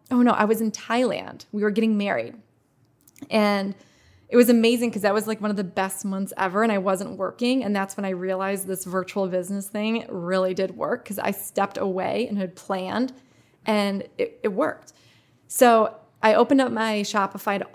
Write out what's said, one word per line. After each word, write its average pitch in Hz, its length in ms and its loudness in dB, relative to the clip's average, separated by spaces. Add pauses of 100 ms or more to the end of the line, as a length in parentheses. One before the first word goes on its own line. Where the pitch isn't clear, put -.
Oh 247 120 4
no, 240 100 6
I - 120 2
was 214 160 2
in 220 100 -2
Thailand. 226 800 -4
We 208 120 -6
were 214 80 2
getting 220 260 2
married. 165 380 -2 (960)
And 202 440 0 (540)
it - 80 0
was 240 120 8
amazing 233 420 4
'cause 196 120 -4
that 202 120 2
was, 214 120 0
like, 220 140 -4
one 214 100 -2
of 202 60 -2
the 208 80 -2
best 190 400 -4
months 190 320 -4
ever 190 260 0
and 226 80 2
I 202 80 0
wasn't 190 380 -2
working. 240 480 -2
And 202 100 0
that's 196 220 -4
when 202 80 -4
I 190 60 -2
realized 185 560 -4
this 185 180 -6
virtual 185 440 -2
business 185 400 -4
thing 220 400 -2
really 185 460 -2
did 190 220 -2
work - 280 -4
'cause 196 140 -8
I - 120 -2
stepped - 480 -4
away 190 500 -2
and 208 100 -4
had 185 160 -6
planned 202 580 -4 (540)
and 202 400 0 (120)
it, - 240 -4
it 220 60 0
worked. 208 440 -4 (560)
So 226 460 6 (280)
I 214 120 6
opened 269 260 6
up 254 100 0
my 220 300 0
Shopify 202 580 -2
to - 160 -6